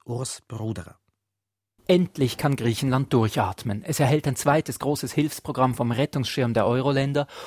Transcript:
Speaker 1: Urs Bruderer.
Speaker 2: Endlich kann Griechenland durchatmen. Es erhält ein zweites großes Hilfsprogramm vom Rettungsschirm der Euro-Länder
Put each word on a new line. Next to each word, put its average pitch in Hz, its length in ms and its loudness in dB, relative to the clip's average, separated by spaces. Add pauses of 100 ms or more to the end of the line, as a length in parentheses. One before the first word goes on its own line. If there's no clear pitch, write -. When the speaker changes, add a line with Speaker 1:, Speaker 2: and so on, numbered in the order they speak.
Speaker 1:
Urs 120 420 -8
Bruderer. 110 500 -8 (920)
Speaker 2:
Endlich 175 500 2
kann 143 160 2
Griechenland 127 580 0
durchatmen. 107 720 0
Es - 140 -4
erhält 147 300 2
ein 131 80 -2
zweites 147 420 0
großes 139 340 -4
Hilfsprogramm 131 640 0
vom 120 160 -2
Rettungsschirm 120 640 -2
der 110 100 4
Euro-Länder 139 640 0 (200)